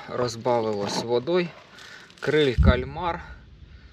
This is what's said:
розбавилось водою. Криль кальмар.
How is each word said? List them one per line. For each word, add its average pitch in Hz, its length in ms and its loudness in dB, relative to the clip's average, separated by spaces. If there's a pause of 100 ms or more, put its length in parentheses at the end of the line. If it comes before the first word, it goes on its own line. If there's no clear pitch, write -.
розбавилось 113 960 -2
водою. 127 440 0 (720)
Криль 147 360 2 (100)
кальмар. 147 560 2 (720)